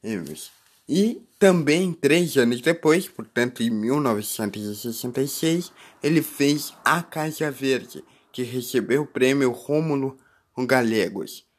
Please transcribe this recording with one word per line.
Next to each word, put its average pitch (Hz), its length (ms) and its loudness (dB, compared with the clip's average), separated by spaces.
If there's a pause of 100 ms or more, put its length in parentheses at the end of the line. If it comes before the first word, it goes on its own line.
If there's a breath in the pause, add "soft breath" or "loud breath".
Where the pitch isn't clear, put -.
Prêmios. 85 480 -10 (380)
E 196 320 0 (160)
também, 175 560 4
três 160 440 2
anos 120 240 4
depois, 160 480 2
portanto 120 520 -4
em 117 100 0
mil 113 280 0
novecentos 107 640 -2
e 104 140 -8
sessenta 120 440 -8
e 139 60 0
seis, 165 460 -2 (280 loud breath)
ele 151 220 2
fez 143 500 0 (120)
A 160 180 2
Casa 156 480 -6
Verde, 131 540 -4 (280 soft breath)
que 127 120 -6
recebeu 120 580 -2
o 143 40 -4
prêmio 131 440 2
Rômulo 139 680 -2 (400 soft breath)
Gallegos. 113 880 0 (140)